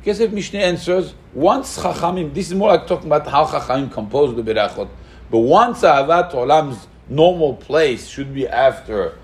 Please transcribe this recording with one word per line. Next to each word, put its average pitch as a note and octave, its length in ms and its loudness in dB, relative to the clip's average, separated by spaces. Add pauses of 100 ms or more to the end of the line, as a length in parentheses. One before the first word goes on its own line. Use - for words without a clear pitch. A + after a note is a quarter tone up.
The G#3 80 -2
Kesef G#3+ 180 0
Mishneh G3+ 300 -6
answers, F3+ 540 -2 (220)
once G#3 420 0
Chachamim, F3+ 560 -4
this E3+ 140 -6
is F3 80 -6
more G3+ 140 2
like E3+ 180 2
talking - 180 -4
about D3+ 220 0
how D3+ 180 2
Chachamim C#3 460 -4
composed A#2+ 440 -2
the A#2 60 -6
Berachot, G#2 480 -2 (400)
but A#2 80 2
once F#3 440 4
Ahavat D#3+ 500 4
Olam's C#3 560 0 (220)
normal D#3 460 2
place C3+ 520 -2
should C#3 260 -12
be C3 140 -4
after A2+ 760 -2